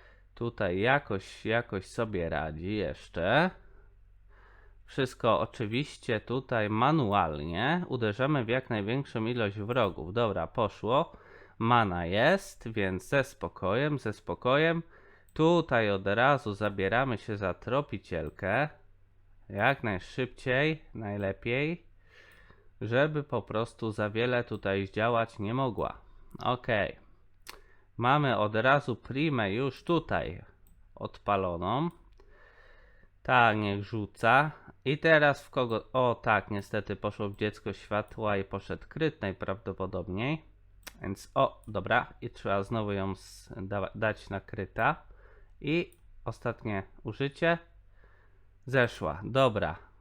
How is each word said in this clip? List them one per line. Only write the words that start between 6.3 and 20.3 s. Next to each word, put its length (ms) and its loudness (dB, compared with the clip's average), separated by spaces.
manualnie. 1160 2
Uderzamy 560 0
w 40 -6
jak 220 -2
największą 560 -2
ilość 320 -2
wrogów. 540 -2
Dobra, 340 0
poszło. 720 0
Mana 480 4
jest, 680 0
więc 360 -2
ze 160 2
spokojem, 760 -2
ze 140 -4
spokojem. 680 0
Tutaj 580 4
od 160 0
razu 480 2
zabieramy 640 0
się 180 -6
za 180 -2
tropicielkę. 1120 -4
Jak 360 0
najszybciej, 1000 -2